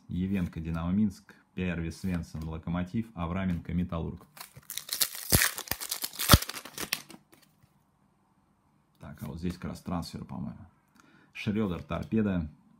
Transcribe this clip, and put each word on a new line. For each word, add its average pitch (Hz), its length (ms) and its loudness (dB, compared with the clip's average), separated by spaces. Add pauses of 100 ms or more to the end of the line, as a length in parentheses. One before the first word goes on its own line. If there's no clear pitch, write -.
Евенко, 90 520 0
Динамо 82 320 -2
Минск, 101 420 2 (220)
Перви 85 360 -2
Свенсон, 82 520 -2
Локомотив, 87 720 -2
Авраменко, 85 580 0
Металлург. 82 520 -2 (4000)
Так, - 240 -14
а - 20 -6
вот 69 140 -6
здесь 87 160 0
как - 160 -6
раз - 100 -10
трансфер, 87 440 -4
по-моему. - 340 -6 (760)
Шредер, 101 480 0
Торпедо, 87 680 2 (320)